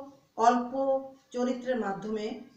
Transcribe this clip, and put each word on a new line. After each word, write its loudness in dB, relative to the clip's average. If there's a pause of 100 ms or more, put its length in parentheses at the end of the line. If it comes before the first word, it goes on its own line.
(360)
অল্প 4 (580)
চরিত্রের -2
মাধ্যমে, -4 (160)